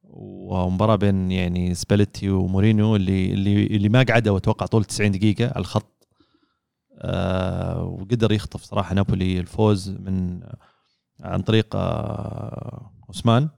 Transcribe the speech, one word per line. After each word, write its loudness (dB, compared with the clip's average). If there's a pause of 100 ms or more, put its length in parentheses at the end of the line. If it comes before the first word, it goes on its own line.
ومباراة -2
بين 0
يعني 0
سباليتي 0
ومورينيو 2
اللي، 0
اللي، 2
اللي 2
ما 6
قعدوا 2
أتوقع 0
طول 2
تسعين 0
دقيقة 2
على -4
الخط. -4 (880)
آه، -2
وقدر 0
يخطف -4
صراحة -4
نابولي 0
الفوز 2
من، -6 (800)
عن -4
طريق، 0
آه، -6 (180)
أوسمان. 2